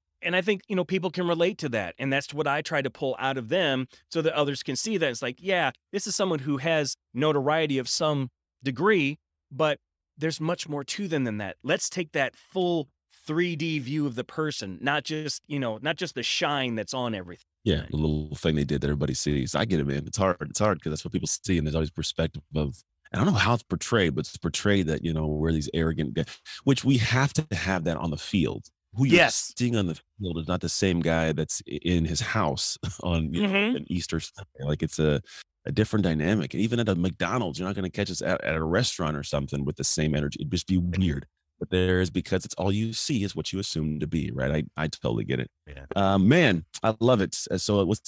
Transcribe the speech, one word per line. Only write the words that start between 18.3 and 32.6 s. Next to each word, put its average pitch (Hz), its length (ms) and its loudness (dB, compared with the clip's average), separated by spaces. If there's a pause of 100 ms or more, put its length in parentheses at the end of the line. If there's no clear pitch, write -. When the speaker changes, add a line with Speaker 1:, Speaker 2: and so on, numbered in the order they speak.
Speaker 2:
thing 80 220 0
they 71 80 2
did 69 180 0
that 71 60 0
everybody 71 260 0
sees. 71 400 -2
I 76 100 2
get 90 160 2
it, 69 60 -2
man. 71 200 -4
It's - 120 -6
hard. 95 240 2
It's 71 160 -6
hard 104 240 2
'cause 78 80 -4
that's 76 140 -6
what - 80 -8
people 76 160 -2
see, - 280 0
and 76 100 2
there's 73 80 -2
always 80 160 0
perspective 78 520 -4 (120)
of, 76 220 0 (360)
I - 40 -6
don't 170 100 4
know 202 60 4
how 110 220 4
it's 113 80 -2
portrayed, 87 520 2
but 71 120 -2
it's - 100 -12
portrayed 95 520 2
that, 78 160 0
you 82 100 0
know, 78 120 0
we're 76 260 2
these 78 200 0
arrogant 80 420 0
guys, 80 120 0 (380)
which 139 200 4
we 123 140 6
have 127 360 2
to 156 120 0 (100)
have 90 280 0
that 82 120 0
on 78 140 -4
the 73 80 -4
field. - 480 -2 (300)
Who 135 100 4
you're 135 100 6
Speaker 1:
Yes. 147 400 4
Speaker 2:
seeing 120 200 0
on 101 100 2
the 80 120 -4 (220)
field 87 180 -2
is 80 80 -4
not 87 140 0
the 87 80 -4
same 90 320 2
guy 80 320 4
that's 76 340 -2
i-, - 40 -16 (120)
in 85 220 4
his 80 160 -2
house - 640 0